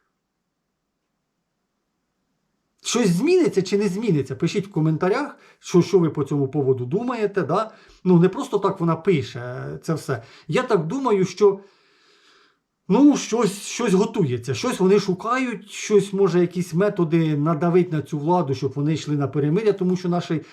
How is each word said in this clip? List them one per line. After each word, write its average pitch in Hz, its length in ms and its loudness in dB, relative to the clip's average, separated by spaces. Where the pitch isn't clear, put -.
щось 233 280 0
зміниться 233 520 2
чи 196 160 -2
не 208 100 0
зміниться? 180 480 -2
Пишіть 180 320 -4
в - 40 -20
коментарях, 180 680 -2
що, - 220 4
що 180 180 2
ви 165 100 2
по 143 140 -4
цьому 139 240 -2
поводу 131 380 0
думаєте. 208 580 -2
Да? 202 280 -2
Ну, 185 160 6
не 185 100 6
просто 214 300 -4
так 190 200 -2
вона 165 160 0
пише 131 720 -4
це 165 100 -4
все. 135 300 -6
Я 220 160 0
так 190 240 0
думаю, 220 380 0
що 196 340 2
ну, 262 260 6
щось, 220 440 -2
щось 233 320 -2
готується, 175 600 0
щось 247 260 -4
вони 196 200 4
шукають, 214 720 -4
щось, 202 440 0
може, 190 260 2
якісь 175 340 -2
методи 165 640 0
надавить 170 540 2
на 151 100 -2
цю - 180 -8
владу, 156 340 0
щоб 135 200 -4
вони 147 200 -2
йшли 147 220 -4
на 143 120 -2
перемир'я, 160 460 0
тому 185 220 0
що 180 140 -4
наш, 175 220 -2